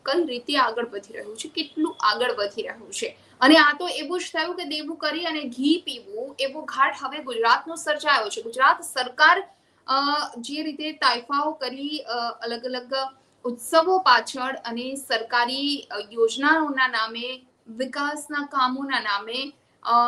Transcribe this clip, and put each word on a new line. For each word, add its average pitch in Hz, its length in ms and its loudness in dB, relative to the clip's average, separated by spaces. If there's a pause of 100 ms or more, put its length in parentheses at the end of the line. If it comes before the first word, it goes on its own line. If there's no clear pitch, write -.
કઈ 320 200 2
રીતે 269 340 -4
આગળ 233 280 0
વધી 202 280 -12
રહ્યું 214 240 -14
છે, - 100 -10
કેટલું - 560 -4
આગળ 226 280 2
વધી 202 300 -4
રહ્યું 196 300 -12
છે. - 260 -8 (240)
અને 285 140 10
આ 294 240 8
તો 359 80 -4
એવું 311 320 -4
જ 349 40 -8 (100)
થયું 339 220 -2
કે 359 80 -8
દેવું 302 340 -8
કરી 311 280 -2
અને 311 180 -4
ઘી 277 420 0
પીવું, 240 540 -10
એવો 269 220 -4
ઘાટ 277 400 0
હવે 269 180 -8
ગુજરાતનો 247 560 2
સર્જાયો 294 540 2
છે. 214 120 -8
ગુજરાત 254 400 2
સરકાર, 311 680 4 (380)
અ, 262 60 0 (440)
જે 285 260 -6
રીતે 311 280 -6
તાઇફાઓ 285 600 0
કરી, 277 480 -6
અ, 233 420 -6
અલગ 233 240 -6
અલગ 247 280 -8 (500)
ઉત્સવો 330 560 2
પાછળ 254 540 2 (120)
અને 240 300 -6
સરકારી, 254 960 -2
અ, 208 80 -6 (120)
યોજનાઓના 262 760 2
નામે, 233 560 -4 (260)
વિકાસના 285 840 -6
કામોના 262 480 -2
નામે, 220 540 -4 (300)
અ, 233 100 0 (140)